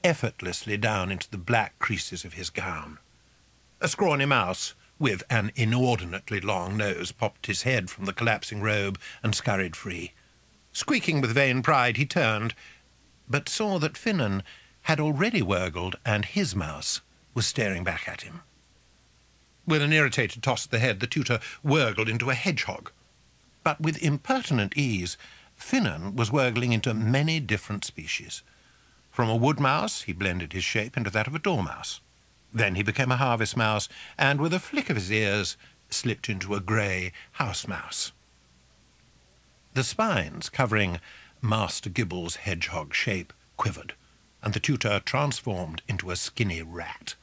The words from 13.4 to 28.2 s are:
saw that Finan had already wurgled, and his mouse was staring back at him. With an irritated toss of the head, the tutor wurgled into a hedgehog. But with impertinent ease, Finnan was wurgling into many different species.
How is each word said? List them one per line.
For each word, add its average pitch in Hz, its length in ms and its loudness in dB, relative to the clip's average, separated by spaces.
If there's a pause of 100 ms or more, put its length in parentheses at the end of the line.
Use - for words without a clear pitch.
saw 202 300 0
that 156 160 0
Finan 113 480 0 (460)
had 156 140 2
already 156 400 2
wurgled, 90 640 0
and 107 180 2
his 139 320 -2
mouse 76 460 -4 (320)
was 117 120 0
staring 95 380 0
back 90 240 -4
at - 140 -10
him. 170 200 -14 (1200)
With 156 160 4
an 147 100 4
irritated 131 500 4
toss 131 220 2
of - 80 -6
the 113 80 2
head, 110 220 2
the 120 60 -2
tutor 127 340 0 (200)
wurgled 117 460 2
into 113 220 0
a 127 60 2
hedgehog. - 560 -4 (720)
But 156 180 0
with 156 200 0
impertinent 147 760 0
ease, 104 400 0 (420)
Finnan 101 560 0
was 117 160 0
wurgling 123 400 2
into 113 220 2
many 139 480 2
different 104 420 -2
species. - 600 -8 (680)